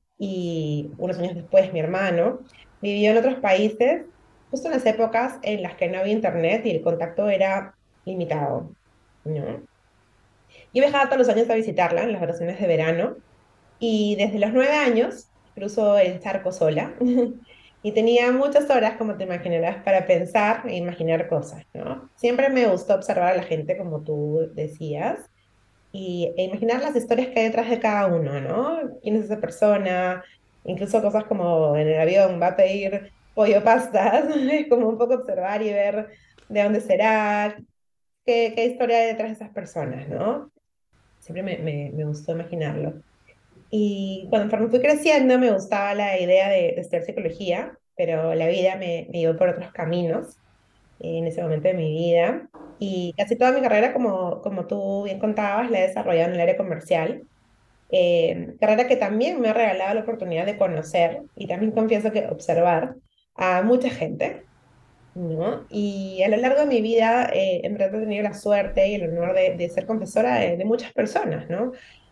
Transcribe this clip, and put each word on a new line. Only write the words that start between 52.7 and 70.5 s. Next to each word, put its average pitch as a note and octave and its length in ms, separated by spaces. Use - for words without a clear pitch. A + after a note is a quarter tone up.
Y F3+ 380
casi G3+ 200
toda B3+ 160
mi C#4 80
carrera, A3+ 320
como, F#3 500
como F#3 240
tú G3+ 380
bien G3 140
contabas, G#3+ 520
la G3+ 100
he F#3 80
desarrollado F3 400
en F3+ 60
el F3 60
área E3+ 160
comercial. E3+ 640
Eh, F3 680
carrera A3 260
que B3+ 100
también B3 440
me A3+ 80
ha G#3+ 60
regalado G3 400
la A3 80
oportunidad F#3 440
de G#3 120
conocer, E3+ 640
y G3 120
también G#3 260
confieso A3 400
que - 140
observar, E3+ 720
a F#3 280
mucha B3 260
gente, - 560
¿no? E3+ 560
Y G3 520
a G3+ 60
lo G#3+ 80
largo C4 240
de D4+ 60
mi B3+ 160
vida, A3+ 500
eh, F#3+ 320
en G#3 120
verdad G3 180
he A3 100
tenido G#3 180
la G3+ 120
suerte G3 540
y G#3 60
el F3 140
honor E3+ 260
de, F#3 220
de E3+ 120
ser F#3+ 180
confesora A3 500
de, F#3 200